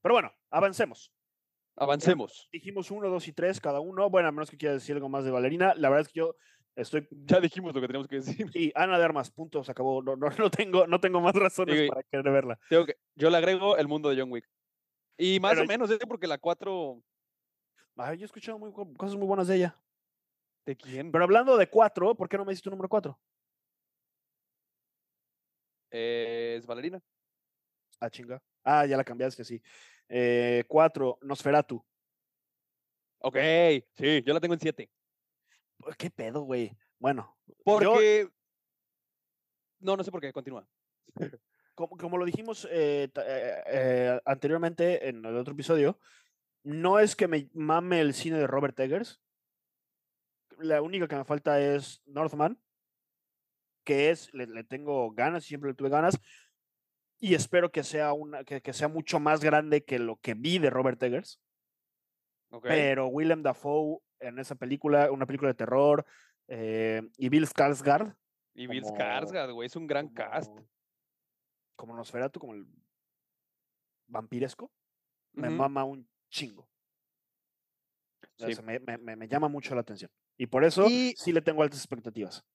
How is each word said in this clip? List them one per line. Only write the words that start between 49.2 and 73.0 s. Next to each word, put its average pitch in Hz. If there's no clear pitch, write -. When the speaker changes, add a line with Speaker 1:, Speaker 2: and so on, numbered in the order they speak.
Speaker 1:
La 156
única 175
que 147
me 139
falta 147
es 143
Northman, 151
que 147
es, -
le, 127
le 113
tengo 135
ganas, 151
siempre 143
le 127
tuve 135
ganas, 156
y 185
espero 170
que 147
sea 151
una, 147
que, 139
que 139
sea 151
mucho 156
más 151
grande 151
que 131
lo 117
que -
vi 156
de 147
Robert 127
Eggers. 131
Speaker 2:
Ok. 117
Speaker 1:
Pero 135
Willem 156
Dafoe 147
en 123
esa 135
película, 143
una 135
película 139
de 123
terror, 139
eh, 110
y 131
Bill 151
Skarsgård 143
Speaker 2:
Y 123
Bill 123
Speaker 1:
como, 107
Speaker 2:
Skarsgård, 135
güey, 117
es 131
un 165
gran 147
Speaker 1:
como, 120
Speaker 2:
cast. 110
Speaker 1:
como 117
Nosferatu, 123
como 120
el 101